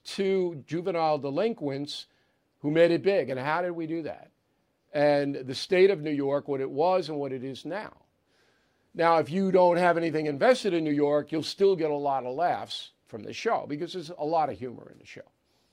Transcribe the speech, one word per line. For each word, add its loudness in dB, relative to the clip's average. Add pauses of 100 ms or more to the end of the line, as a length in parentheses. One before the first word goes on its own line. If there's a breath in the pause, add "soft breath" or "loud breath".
two -2
juvenile 0
delinquents -4 (540)
who -2
made 6
it 0
big. 2
And -4
how -2
did -4
we -8
do -6
that? -12 (640)
And 2
the -8
state 6
of 0
New -4
York, -2
what -2
it -4
was 2
and -6
what -6
it -8
is -10
now. -10 (1040)
Now, 4
if 0
you 0
don't 6
have 4
anything -2
invested 2
in 0
New 0
York, 2
you'll -2
still 2
get -2
a -2
lot -2
of -6
laughs -4 (160)
from -12
the -12
show -2
because -6
there's -12
a -6
lot 0
of -8
humor -12
in -20
the -20
show. -20 (440)